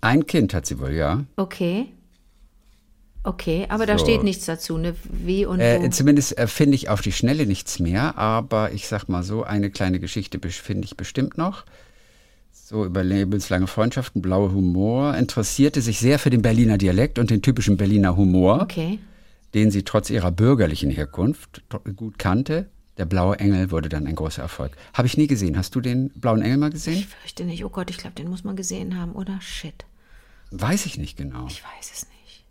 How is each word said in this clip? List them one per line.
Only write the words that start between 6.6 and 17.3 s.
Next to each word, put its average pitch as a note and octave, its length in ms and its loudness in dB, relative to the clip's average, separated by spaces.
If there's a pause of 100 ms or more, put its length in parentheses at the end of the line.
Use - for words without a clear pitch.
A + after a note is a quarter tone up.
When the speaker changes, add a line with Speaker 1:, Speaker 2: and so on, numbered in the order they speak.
Speaker 1:
ich - 140 -4
auf G#2 120 0
die G2+ 100 -2
Schnelle C#3 340 2
nichts - 320 -4
mehr, F#2 400 0
aber A2+ 540 0
ich - 160 -8
sag G#2 220 -6
mal F2+ 120 0
so, G#2+ 220 -4
eine G2+ 260 -2
kleine F#2 300 -2
Geschichte F2 400 -6
bes-, F2 180 -8
finde G2+ 280 -6
ich - 120 -14
bestimmt - 400 -4
noch. F3+ 280 -4 (840)
So, - 320 -6
über F#2 200 -2
lebenslange F#2+ 640 0
Freundschaften, G#2+ 560 -2
blauer F#2 300 2
Humor, G2 640 2
interessierte C3 680 0
sich A2+ 180 -2
sehr C3 180 4
für C#3 140 2
den A#2+ 100 4
Berliner A2+ 380 6
Dialekt G2 400 2
und A#2 100 2